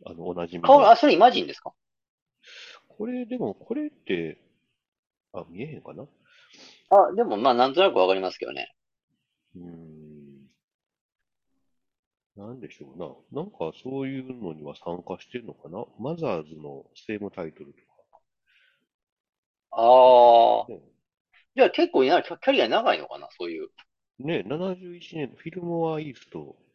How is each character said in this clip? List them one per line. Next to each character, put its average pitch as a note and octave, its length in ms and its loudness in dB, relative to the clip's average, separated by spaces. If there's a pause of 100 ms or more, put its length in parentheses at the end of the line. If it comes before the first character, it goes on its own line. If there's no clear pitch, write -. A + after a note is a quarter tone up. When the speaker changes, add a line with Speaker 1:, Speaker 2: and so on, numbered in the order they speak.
Speaker 1:
あ F2+ 80 -18
の、 E2+ 160 -14
お F2+ 60 -10
な F2 120 -8
じ F2 100 -12
み E2+ 60 -12
の。 - 60 -2
Speaker 2:
顔、 C4+ 200 8
あ、 A3+ 80 12
そ - 100 0
れ C4+ 80 4
イ - 20 0
マ A3 140 6
ジ - 120 -4
ン - 40 -8
で - 80 -14
す - 60 -20
か？ - 120 -18 (1160)
Speaker 1:
こ - 180 -12
れ、 B3 180 -8
で A#3+ 140 -10
も、 G3 160 -6
こ - 200 -12
れ D4+ 120 -8
っ D4 40 -10
て、 E2+ 480 -8 (960)
あ、 E2+ 160 -14
見 F2 140 -16
え C#3+ 40 -12
へ D#3 100 -18
ん E2 60 -20
か C#2+ 120 -20
な？ G#2 120 -20 (840)
Speaker 2:
あ、 F#3+ 240 6
で A3+ 100 0
も、 C#3 120 -4
ま B2 140 2
あ、 B2 40 4
な B2+ 140 4
ん C3 60 -6
と E3 60 0
な F#3+ 100 4
く - 80 -2
わ F#2 80 4
か F#2 80 4
り F#2+ 60 -4
ま F#2 100 -4
す - 80 -18
け - 80 -10
ど B1+ 60 -12
ね。 C2+ 200 -12 (840)
Speaker 1:
う - 20 -20
ー F2 40 -20
ん。 D#2 840 -20 (1900)
な G#2 160 -18
ん C3 80 -20
で F#2 100 -18
し - 120 -20
ょ - 120 -20
う - 40 -20
な。 - 180 -14 (260)
な G3 60 -14
ん - 20 -20
か、 - 220 -10 (100)
そ C3+ 200 -10
う C3+ 60 -8
い C3+ 120 -12
う C3 120 -16
の A2 200 -12
に D#2 100 -18
は C#2+ 140 -16
参 F2 260 -12
加 F#2 180 -12
し - 100 -20
て B2 100 -12
ん A2+ 60 -20
の - 80 -20
か - 140 -20
な？ G#2+ 180 -14 (120)
マ C3+ 180 -10
ザ B2 240 -6
ー D#2 40 -12
ズ D#2 120 -20
の D2 380 -20
セ - 220 -12
ー G2+ 40 -10
ム G2+ 120 -12
タ F2+ 140 -12
イ D#2 60 -14
ト - 120 -20
ル C#2+ 80 -20
と - 80 -20
か。 - 60 -20 (1900)
Speaker 2:
あ A#2+ 960 6
あ。 - 20 -18
Speaker 1:
ね。 F#2 100 -18 (760)
Speaker 2:
じ C4 60 4
ゃ - 40 8
あ F3 40 2
結 E4+ 200 -2
構 C3+ 140 2
な、 D3 180 2
キ - 100 -12
ャ-、 E3 60 -14
キ - 120 -4
ャ - 20 2
リ A#3 100 2
ア A2+ 60 0
長 F3+ 260 0
い E2 40 -8
の C#2+ 100 -14
か C2+ 100 -16
な？ C#2 180 -20
そ F2 120 -10
う - 20 -8
い D#2+ 140 -10
う。 - 60 -20 (500)
Speaker 1:
ね、 C3+ 240 -6
七 F3 320 -8
十 F3+ 200 -20
一 E3+ 200 -18
年、 C#3 200 -10
フ - 120 -16
ィ E3 60 -18
ル F3+ 80 -14
モ E3 320 -4
ア・ D#3 60 -8
イ D3+ 120 -12
ー - 40 -18
ス - 140 -20
ト。 D2+ 260 -16 (180)